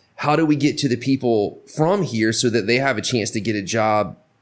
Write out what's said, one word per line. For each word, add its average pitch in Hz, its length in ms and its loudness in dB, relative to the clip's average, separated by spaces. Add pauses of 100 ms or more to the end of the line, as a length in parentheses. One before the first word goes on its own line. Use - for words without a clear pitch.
(160)
How 147 200 0
do 165 80 2
we 151 100 4
get 139 240 0
to 143 120 0
the 117 80 0
people 117 600 0 (160)
from 180 280 0
here 110 320 0
so 120 160 2
that 104 160 0
they 117 100 2
have 131 220 0
a - 20 -4
chance 110 300 -2
to 113 100 -4
get 104 160 -4
a 101 60 -4
job 107 560 0 (240)